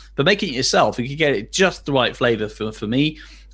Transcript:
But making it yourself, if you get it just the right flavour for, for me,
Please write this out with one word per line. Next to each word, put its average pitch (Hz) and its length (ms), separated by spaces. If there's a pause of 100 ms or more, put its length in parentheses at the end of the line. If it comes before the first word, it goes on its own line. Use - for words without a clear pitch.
(140)
But 139 120
making 202 240
it 117 60
yourself, 127 440
if 120 100
you 139 60
get 147 180
it 107 180
just 185 340
the 147 60
right 123 240
flavour 110 320
for, 107 240
for 107 140
me, 143 320 (360)